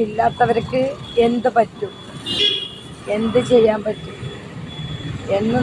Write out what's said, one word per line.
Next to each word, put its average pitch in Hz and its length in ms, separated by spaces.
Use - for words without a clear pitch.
ഇല്ലാത്തവർക്ക് 226 760
എന്ത് 240 300
പറ്റും, - 360
എന്ത് 226 240
ചെയ്യാൻ 220 340
പറ്റും - 300
എന്ന് 226 240